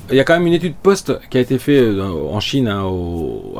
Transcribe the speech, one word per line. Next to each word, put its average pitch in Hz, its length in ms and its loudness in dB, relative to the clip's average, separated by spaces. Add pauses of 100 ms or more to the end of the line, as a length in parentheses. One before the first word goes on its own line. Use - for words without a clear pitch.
(100)
il 127 60 2
y 135 40 6
a 135 40 4
quand 165 100 4
même 175 120 2
une 170 80 2
étude 165 220 -2
post 190 360 2 (160)
qui - 80 -2
a 127 40 4
été 123 180 0
faite, 143 240 4
euh, 95 480 -2
en 95 100 -2
Chine, 127 280 0
hein, 101 160 -2
au, 85 760 -6